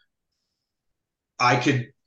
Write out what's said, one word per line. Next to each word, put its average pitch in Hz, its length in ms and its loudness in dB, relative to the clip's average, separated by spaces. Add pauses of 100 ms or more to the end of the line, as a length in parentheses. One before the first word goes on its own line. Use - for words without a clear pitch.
(1400)
I 127 180 2
could 127 300 -2 (200)